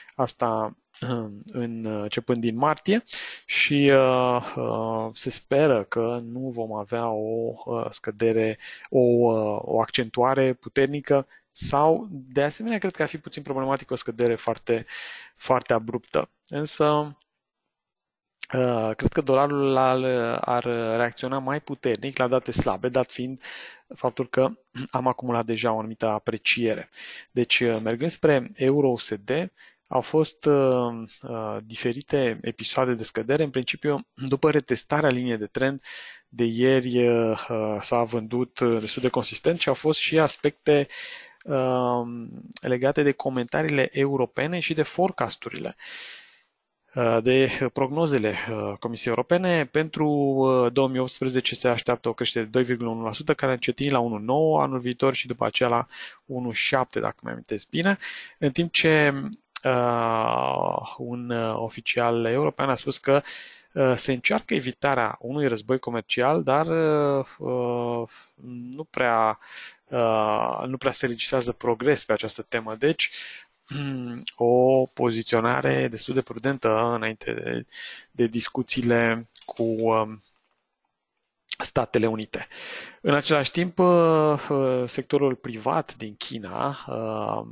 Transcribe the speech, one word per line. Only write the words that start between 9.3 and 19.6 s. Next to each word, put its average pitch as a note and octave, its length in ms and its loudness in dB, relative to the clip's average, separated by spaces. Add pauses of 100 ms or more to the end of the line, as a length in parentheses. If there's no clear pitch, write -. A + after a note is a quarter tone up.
o A2+ 200 0
accentuare B2+ 720 2
puternică C#3 760 0 (240)
sau, D#3 580 2
de C3+ 340 -2
asemenea, A3 340 -2
cred F#3+ 180 -4
că - 60 -6
ar D3+ 60 0
fi D#3+ 100 -10
puțin D3 260 -12
problematic C3+ 480 -2
o C3 40 0
scădere A#2 400 0
foarte, A2+ 500 -2 (500)
foarte - 380 0
abruptă. A2+ 560 -2 (180)
Însă, D3+ 720 0 (1400)
uh, A#2+ 420 0
cred - 160 0
că E3+ 100 0
dolarul C#3 540 2